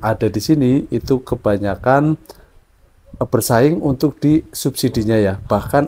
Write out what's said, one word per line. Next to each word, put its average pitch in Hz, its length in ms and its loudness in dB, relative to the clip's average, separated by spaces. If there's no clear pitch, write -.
ada 107 240 0
di 107 160 -4
sini 143 280 2
itu 127 320 -2
kebanyakan, 120 960 0
eh, 123 100 -4
bersaing 123 540 2
untuk 139 400 -2
di 151 320 2
subsidinya 120 640 -2
ya. 98 240 2
Bahkan 139 480 0